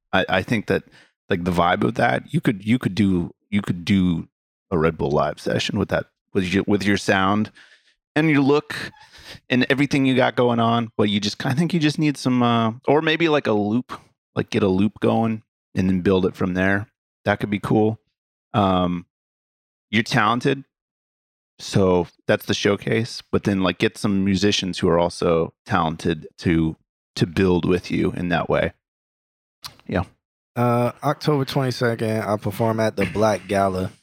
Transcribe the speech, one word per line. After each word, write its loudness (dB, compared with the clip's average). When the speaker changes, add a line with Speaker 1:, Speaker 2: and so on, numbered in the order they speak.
Speaker 1:
I, 0
I 0
think -4
that, 0
like, -2
the 0
vibe 2
of 0
that, 0
you 0
could, -4
you 2
could -4
do, 0
you -2
could -6
do 2
a 0
Red 0
Bull -2
Live 0
session -4
with -2
that, -4
with -2
your, 0
with 0
your 0
sound 0
and 2
your 4
look 0
and 2
everything 0
you 2
got 2
going 2
on. 0
But 2
you 0
just, -4
I 0
think 0
you 0
just 0
need 0
some, 0
uh, 2
or 4
maybe, 0
like, 0
a 2
loop, 0
like, -2
get 0
a 4
loop 0
going 0
and 0
then 0
build 4
it -4
from -4
there. 0
That 2
could -6
be -2
cool. 0
Um, 0
you're 2
talented, 0
so 2
that's 0
the -2
showcase. -2
But -2
then, 0
like, 0
get -2
some 0
musicians 0
who 2
are 4
also 0
talented -4
to, 0
to 0
build 2
with 0
you 0
in -6
that -2
way. 0
Yeah. -2
Speaker 2:
Uh, 0
October -2
twenty-second, -2
I -2
perform -2
at 0
the 0
Black 0
Gala, 0